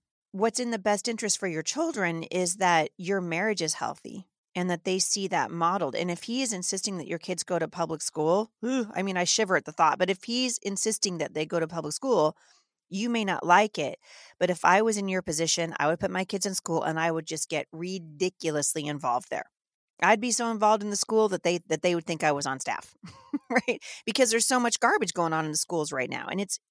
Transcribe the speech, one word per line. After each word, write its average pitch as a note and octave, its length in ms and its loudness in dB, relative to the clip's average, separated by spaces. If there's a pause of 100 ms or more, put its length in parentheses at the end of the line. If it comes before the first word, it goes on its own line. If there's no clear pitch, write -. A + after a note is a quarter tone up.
(320)
What's A3 280 0
in A#3+ 100 -4
the A3+ 80 -2
best G#3 300 0
interest A3 300 -2
for G3 80 -4
your D#3+ 160 -2
children G3 640 -2
is F3+ 320 -2
that F3 400 4
your F#3+ 240 -2
marriage F3+ 420 -2
is D#3 120 -2
healthy - 520 -8 (280)
and F3+ 160 -2
that E3 140 -2
they F#3 140 0
see F#3+ 300 -2
that D#3 220 0
modeled. E3 440 0
And F3+ 160 -2
if E3+ 140 -6
he B3 180 -2
is A3+ 100 -2
insisting F#3+ 460 -4
that D3+ 80 -8
your E3 120 -6
kids F3 240 -6
go F3 160 -2
to D#3+ 100 -2
public D#3+ 340 -4
school, E3+ 480 2 (120)
ugh, A#3+ 320 -2
I F#3 80 -2
mean, F#3+ 140 -2
I F3+ 80 2
shiver F#3+ 320 2
at - 80 0
the D#3 80 -10
thought, D#3 260 4
but F#3 120 2
if F#3+ 140 -2
he's B3 340 -2
insisting G3+ 600 -2
that D3 160 -4
they D#3 120 -2
go E3 140 0
to D#3+ 80 0
public D#3 260 -6
school, F3 420 4 (520)
you G3+ 200 -4
may A#3 160 0
not F3+ 220 -2
like F#3+ 320 6
it. C#3+ 200 -2 (400)
But F3+ 120 2
if E3+ 140 -2
I F#3+ 180 8
was A3 160 2
in G3 100 -4
your F#3 140 -2
position, E3 560 -2
I D3 80 2
would E3 140 2
put F#3+ 100 0
my F#3 140 -2
kids F#3+ 200 -4
in G3 100 -4
school E3 280 -2
and D#3+ 160 -2
I E3 120 2
would D#3+ 160 -4
just - 220 -6
get D3+ 240 -4
ridiculously D#3+ 1120 -4
involved C3 440 -2
there. - 200 -6 (520)
I'd G3+ 180 6
be A#3+ 120 -2
so A#3 180 -2
involved G#3+ 320 4
in G#3 80 -4
the G3+ 60 -2
school A3 320 4
that F#3 160 -2
they, F3 240 2
that D#3+ 140 0
they F3 120 4
would E3 120 -2
think E3 180 -2
I D3+ 80 6
was C#3+ 120 0
on C3 140 -2
staff, - 360 -6 (300)
<laughs> - 260 -8
right? - 300 0 (240)
Because A3+ 260 4
there's A3+ 160 2
so B3+ 120 2
much A#3+ 220 0
garbage A#3 340 2
going E3+ 180 0
on D#3+ 120 0
in D3+ 80 -4
the D#3 40 -2
schools D#3 360 -2
right C3 180 -4
now. B2 180 -8
And G3 120 -4
it's, - 180 -6 (120)